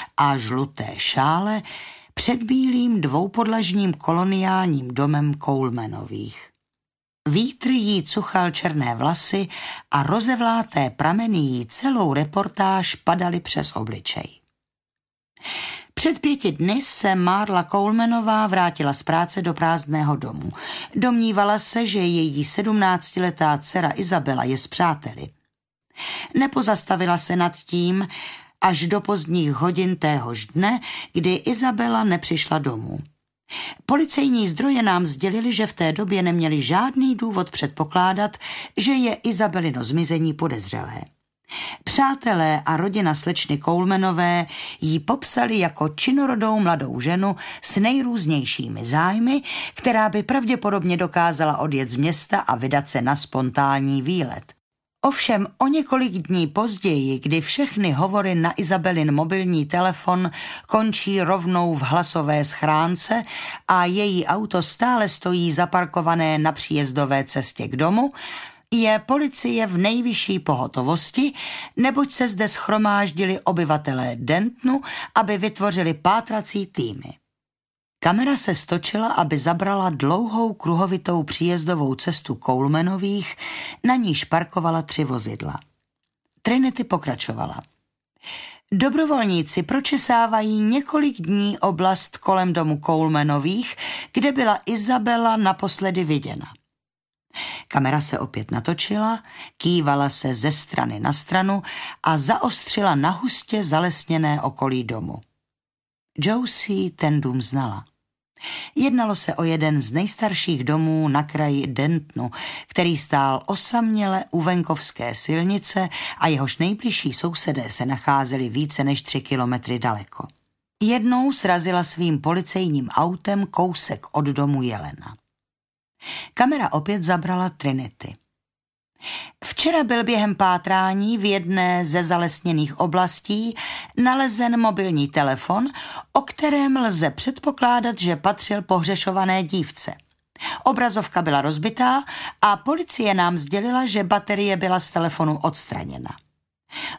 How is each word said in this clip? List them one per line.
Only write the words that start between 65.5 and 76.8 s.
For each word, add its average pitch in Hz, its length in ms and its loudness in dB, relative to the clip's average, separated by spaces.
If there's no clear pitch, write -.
zaparkované 165 840 2
na 156 140 2
příjezdové 139 720 0
cestě - 440 -4
k 123 80 -6
domu, 208 380 2
je 214 260 4
policie 247 680 0
v 175 100 -2
nejvyšší 208 640 0
pohotovosti, 151 920 0
neboť 269 360 2
se 247 180 0
zde 208 180 0
shromáždili 202 920 0
obyvatelé 147 760 0
Dentonu, 214 640 0
aby 208 220 2
vytvořili 190 560 0
pátrací 208 720 0
týmy. - 520 -8